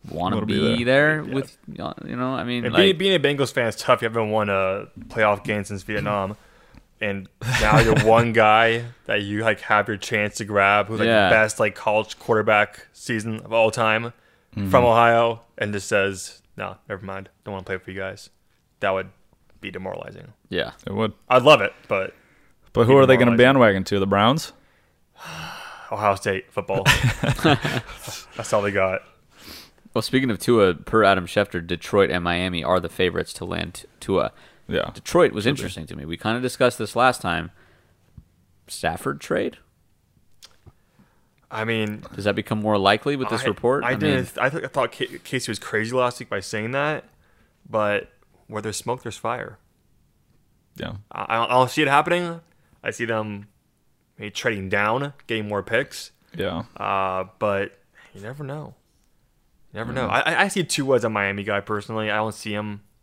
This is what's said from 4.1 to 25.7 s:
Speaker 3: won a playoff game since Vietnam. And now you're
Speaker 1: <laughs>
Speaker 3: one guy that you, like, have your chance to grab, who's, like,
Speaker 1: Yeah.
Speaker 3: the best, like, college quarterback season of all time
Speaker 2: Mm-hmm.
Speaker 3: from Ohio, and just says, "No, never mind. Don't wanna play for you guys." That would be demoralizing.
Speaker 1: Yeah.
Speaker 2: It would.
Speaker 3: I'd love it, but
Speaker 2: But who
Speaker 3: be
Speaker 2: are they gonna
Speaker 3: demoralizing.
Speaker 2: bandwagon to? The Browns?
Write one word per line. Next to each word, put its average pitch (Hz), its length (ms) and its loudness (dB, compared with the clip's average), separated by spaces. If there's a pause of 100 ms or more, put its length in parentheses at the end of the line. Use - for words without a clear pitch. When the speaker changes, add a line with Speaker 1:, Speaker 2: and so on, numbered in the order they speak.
Speaker 3:
won 107 180 0
a 98 380 -2 (220)
playoff 104 340 2
game 104 200 -2
since 98 200 -10
Vietnam. 104 540 -4 (600)
And 98 280 -4 (340)
now 107 200 6
you're 113 180 4
Speaker 1:
<laughs> - 40 2
Speaker 3:
one 113 300 6
guy 113 520 4 (200)
that 107 160 -2
you, 104 220 -4
like, 107 180 0
have 104 260 2
your 107 100 -4
chance 104 400 -4
to 113 80 -8
grab, 101 420 4
who's, 110 120 -6
like, 104 60 2
Speaker 1:
Yeah. 107 240 4
Speaker 3:
the 113 60 6
best, 110 240 2
like, 107 160 0
college 107 420 -2
quarterback 107 760 2
season 110 480 -6
of 101 120 -10
all 113 160 4
time 110 360 0 (500)
Speaker 2:
Mm-hmm. 101 160 -4
Speaker 3:
from 123 140 6
Ohio, 117 560 6 (180)
and 104 120 -2
just 101 160 -6
says, 98 540 -2 (140)
"No, 95 220 -10 (120)
never 98 160 -8
mind. 95 240 -12 (140)
Don't 107 100 -12
wanna 95 120 -8
play 95 120 -6
for 92 140 -14
you 92 80 -10
guys." 95 320 -10 (480)
That 101 120 0
would 95 180 -2 (520)
be 98 80 -10
demoralizing. 95 640 -12 (160)
Speaker 1:
Yeah. 80 220 -4 (160)
Speaker 2:
It 98 60 -8
would. 107 200 -2 (160)
Speaker 3:
I'd 127 140 4
love 139 180 8
it, 98 120 -2 (140)
but 95 280 -4 (580)
Speaker 2:
But 113 140 4
who 127 60 8
Speaker 3:
be 139 40 10
Speaker 2:
are 135 80 10
they 127 120 8
gonna 123 80 6 (100)
Speaker 3:
demoralizing. 120 100 8
Speaker 2:
bandwagon 117 380 6
to? 101 160 0
The 95 80 2
Browns? 107 460 4 (1400)